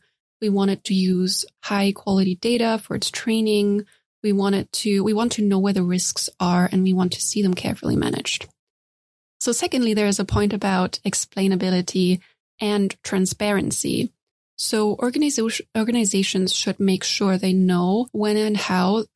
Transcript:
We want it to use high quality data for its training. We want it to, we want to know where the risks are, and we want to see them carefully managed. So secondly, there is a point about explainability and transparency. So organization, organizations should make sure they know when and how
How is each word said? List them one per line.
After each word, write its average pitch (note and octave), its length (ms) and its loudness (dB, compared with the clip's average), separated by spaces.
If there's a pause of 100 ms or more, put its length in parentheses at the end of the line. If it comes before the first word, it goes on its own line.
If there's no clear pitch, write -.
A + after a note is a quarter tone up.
(420)
We A3 80 0
want G3 220 2
it F#3+ 140 -4
to - 80 -2
use F#3 520 0 (180)
high G3+ 300 0
quality F#3+ 420 0
data A3+ 480 0
for - 120 -6
its G3+ 140 -4
training. G#3 760 0 (360)
We G#3 120 0
want G3 220 2
it - 180 -2
to, G3+ 320 0
we G#3+ 80 2
want A#3 200 0
to G#3+ 80 -2
know G3+ 180 2
where G3+ 120 2
the F#3+ 120 0
risks F3+ 540 -2
are, F3+ 320 2
and F#3+ 140 2
we F#3+ 80 4
want F3+ 220 2
to - 80 -6
see - 200 -2
them F#3+ 120 2
carefully - 420 -4
managed. - 540 -4 (880)
So A#3+ 140 -2
secondly, B3 400 0
there G#3 140 2
is G3 120 0
a G3 60 -2
point G#3 260 0
about F#3+ 540 -2
explainability F#3 1120 0 (400)
and G#3 340 0 (100)
transparency. - 1080 -2 (500)
So G#3+ 400 0
organization, B3 640 -2 (100)
organizations G3+ 760 0
should - 280 -2
make F#3+ 240 0
sure F#3+ 320 0
they F#3+ 160 0
know F#3 580 2
when G#3 240 0
and G#3+ 220 0
how G3 480 0 (100)